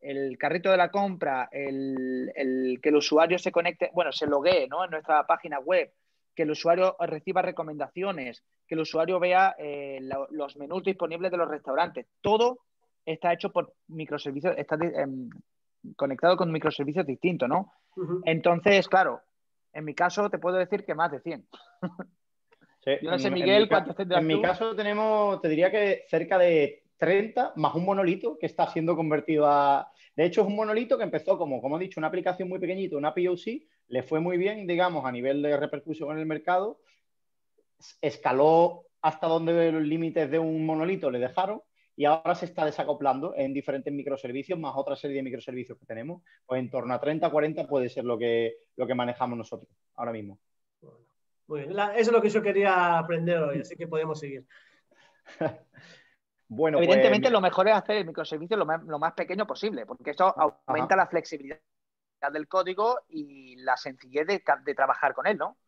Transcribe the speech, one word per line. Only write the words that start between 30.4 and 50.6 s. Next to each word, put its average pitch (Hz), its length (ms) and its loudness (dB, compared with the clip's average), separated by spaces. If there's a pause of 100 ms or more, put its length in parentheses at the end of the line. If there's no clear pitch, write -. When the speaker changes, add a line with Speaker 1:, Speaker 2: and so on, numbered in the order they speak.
Speaker 3:
es 190 60 4
un 202 80 -2
monolito 220 420 0
que 233 60 -2
empezó 185 340 0
como, 143 240 -4
como 139 160 -2
he - 40 -2
dicho, 185 180 -8
una 156 80 -2
aplicación 180 400 -4
muy 185 100 -6
pequeñita, 180 380 -4
una 147 180 -2
P 180 140 0
O 180 80 0
C, 226 320 -8 (220)
le 123 120 -2
fue 156 200 -2
muy 175 160 -2
bien, 202 280 -2
digamos, 170 400 0
a 131 60 -4
nivel 131 300 -2
de 147 160 0
repercusión 147 540 -6
en 156 80 -6
el 160 60 -6
mercado, 180 540 -2 (1000)
es-, - 240 -20
escaló 156 840 2 (160)
hasta 156 260 -2
donde 165 460 2
los 156 100 0
límites 160 480 -2
de 160 80 2
un 160 260 -2
monolito 160 460 -2
le 123 80 -4
dejaron 185 420 -2 (360)
y 143 80 0
ahora 160 280 2
se 175 120 -4
está - 180 -4
desacoplando 143 720 -2
en 135 180 -2
diferentes 139 400 -6
microservicios, 139 640 -6
más 147 200 -6
otra 139 180 -4
serie 139 220 -6
de 135 60 -4
microservicios 123 540 -10
que - 80 -20
tenemos, 131 360 -12 (240)
pues 127 160 -2
en 123 80 -6
torno 123 240 -4
a 123 80 -2
treinta, 156 280 0
cuarenta 151 380 0
puede 127 220 0
ser 123 160 -8
lo 120 120 -2
que, 117 380 0 (220)
lo 127 100 -4
que 127 80 -2
manejamos 123 420 -2
nosotros - 320 -12 (280)
ahora 117 160 -6
mismo. 104 260 -12 (420)